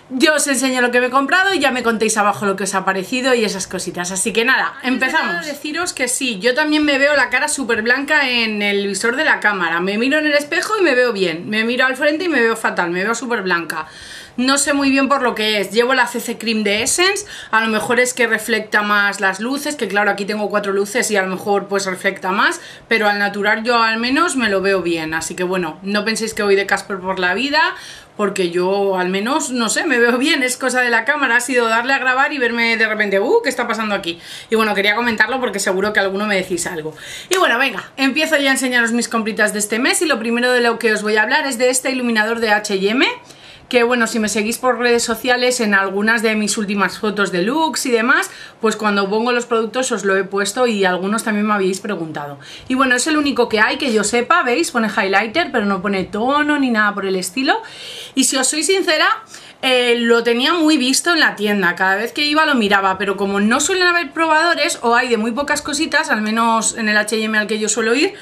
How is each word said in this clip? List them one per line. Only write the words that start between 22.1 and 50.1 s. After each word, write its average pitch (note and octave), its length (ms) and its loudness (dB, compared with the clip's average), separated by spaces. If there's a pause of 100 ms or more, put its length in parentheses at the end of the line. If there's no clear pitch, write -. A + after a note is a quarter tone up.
más, C4+ 300 0 (280)
pero G#3+ 200 2
al G#3 120 0
natural G#3 420 0
yo A#3 180 2
al A3+ 180 2
menos C4 380 0
me A3+ 140 0
lo G3 100 2
veo F#3+ 220 2
bien. E3 320 -2
Así D#3+ 200 -4
que F3+ 100 -2
bueno, F3+ 380 -2
no G3+ 220 -2
penséis G#3+ 300 -4
que G#3+ 80 -2
voy G3 140 4
de G3 100 2
Casper G3 320 -4
por F#3 220 -4
la F3+ 140 0
vida, C4+ 280 0 (540)
porque G3 340 -2
yo F#3 480 0
al F3+ 100 0
menos, C#4+ 420 -2
no A#3+ 180 -2
sé, D#4 160 -2
me C4 140 2
veo A#3+ 200 4
bien, C#4+ 240 2
es - 140 -2
cosa B3+ 240 -2
de A#3+ 100 2
la A3+ 140 2
cámara, C4+ 320 2
ha A#3+ 40 4
sido A#3+ 280 2
darle A#3 240 0
a C4+ 60 2
grabar C4 340 0
y C#4+ 60 -6
verme A#3 380 0
de A3 120 2
repente, G#3 320 0
"Uh, F#4 200 4
¿qué F4 80 -2
está B3+ 200 -2
pasando G#3+ 260 -4
aquí?". E3+ 240 -6 (320)
Y A3 60 2
bueno, G#3+ 180 2
quería G3+ 220 2
comentarlo A#3 420 0
porque G#3 220 -4
seguro G3 320 0
que G#3 80 2
alguno G3 260 -2
me G#3 80 0
decís F3+ 320 -2
algo. D#3 300 -8 (340)
Y F4+ 60 0
bueno, D4 200 2
venga, A#3+ 280 -2 (120)
empiezo D4+ 400 0
ya C#4 140 2
a C4+ 40 4
enseñaros B3 360 0
mis A#3 180 0
compritas G#3+ 440 0
de G#3+ 80 -4
este A3 180 -2
mes F4 240 2
y E4+ 40 0
lo C4 120 0
primero A#3 320 0
de B3 100 4
lo A#3 200 0
que A3 120 2
os G3+ 100 0
voy G#3+ 160 0
a G#3+ 40 4
hablar C#4 240 2
es B3+ 100 -4
de B3 140 2
este C4 220 -2
iluminador A#3 480 0
de A3 100 0
H G#3 240 0
y F#3+ 140 0
M, C4 180 2 (640)
que A#3+ 140 4
bueno, A#3+ 240 2
si A#3 120 -2
me G#3+ 100 0
seguís A3 300 -2
por B3 200 0
redes A#3 240 2
sociales, B3 560 0
en G#3 140 2
algunas G3+ 480 2
de A3 160 2
mis G#3+ 220 -2
últimas G3 400 -2
fotos G3+ 340 -2
de F3 100 0
looks C#4 440 -2
y C4 40 0
demás, C4 400 2 (300)
pues G#3+ 160 0
cuando G3+ 320 0
pongo A3+ 240 0
los A#3+ 140 0
productos A#3 440 -2
os G3+ 140 -4
lo G3 120 2